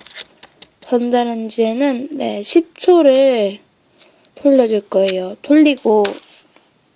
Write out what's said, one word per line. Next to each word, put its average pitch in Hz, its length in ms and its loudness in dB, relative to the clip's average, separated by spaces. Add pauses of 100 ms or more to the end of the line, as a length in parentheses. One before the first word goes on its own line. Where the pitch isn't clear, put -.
(800)
전자레인지에는, 240 1300 -4
네, 220 320 -8
십 - 340 -2
초를 262 800 2 (800)
돌려줄 240 520 0
거예요. 190 540 -2
돌리고 277 640 2 (920)